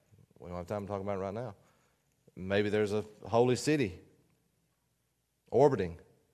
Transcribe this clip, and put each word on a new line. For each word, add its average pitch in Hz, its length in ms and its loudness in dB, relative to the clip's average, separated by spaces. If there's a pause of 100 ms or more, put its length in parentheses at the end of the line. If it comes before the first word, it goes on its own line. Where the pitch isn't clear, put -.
(400)
We 87 100 -14
don't 87 80 -8
have 87 100 -10
time 104 160 -6
to 98 40 -12
talk 101 140 -6
about 101 160 -6
it 92 40 -6
right 95 120 -6
now. 113 220 -10 (800)
Maybe 98 340 0
there's 104 240 0
a 107 120 -2 (200)
holy 123 300 4
city 131 440 0 (1500)
orbiting. 104 480 2 (360)